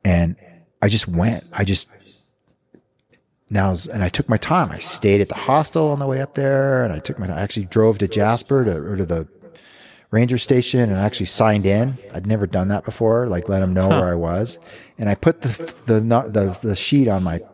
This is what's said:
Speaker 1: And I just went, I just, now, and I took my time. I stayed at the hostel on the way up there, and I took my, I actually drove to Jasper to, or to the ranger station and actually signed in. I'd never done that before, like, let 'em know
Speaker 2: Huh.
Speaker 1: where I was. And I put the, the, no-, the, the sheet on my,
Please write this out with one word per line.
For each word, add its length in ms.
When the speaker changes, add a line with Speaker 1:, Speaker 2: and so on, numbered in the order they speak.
Speaker 1:
And 300
I 60
just 180
went, 460
I 100
just, 260
now, 220
and 100
I 60
took 200
my 80
time. 360
I 60
stayed 420
at 80
the 80
hostel 540
on 100
the 80
way 120
up 140
there, 480
and 100
I 60
took 220
my, 80
I 120
actually 260
drove 320
to 100
Jasper 560
to, 140
or 180
to 100
the 220
ranger 280
station 420
and 20
actually 340
signed 400
in. 320
I'd 140
never 200
done 220
that 160
before, 420
like, 220
let 140
'em 120
know 160
Speaker 2:
Huh. 100
Speaker 1:
where 120
I 20
was. 440
And 100
I 80
put 240
the, 320
the, 140
no-, 280
the, 340
the 140
sheet 320
on 160
my, 160